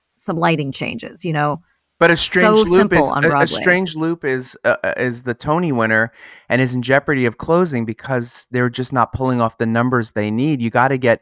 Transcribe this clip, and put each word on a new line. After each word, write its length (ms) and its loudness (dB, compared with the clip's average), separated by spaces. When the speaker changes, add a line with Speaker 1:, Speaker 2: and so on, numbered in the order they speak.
Speaker 1:
Some 200 -6
lighting 360 0
changes, 520 -8
you 80 -4
know. 300 -2
Speaker 2:
But 120 6
A 60 4
Strange 280 2
Speaker 1:
So 140 4
Speaker 2:
Loop 80 6
Speaker 1:
simple 240 4
Speaker 2:
is, 60 0
Speaker 1:
on 140 0
Speaker 2:
A, 40 4
A 20 2
Speaker 1:
Broadway. 160 2
Speaker 2:
Strange 480 0
Loop 300 -4
is, 400 -4
uh, 180 2
uh, 140 -2
is 260 -4
the 120 -4
Tony 360 -2
winner 400 0
and 120 2
is 140 0
in 80 -2
jeopardy 440 0
of 120 -4
closing 460 0
because 640 -6
they're 200 0
just 220 -6
not 200 0
pulling 280 -2
off 180 -2
the 80 -2
numbers 460 0
they 160 -4
need. 320 -2
You 80 -2
gotta 300 2
get 220 2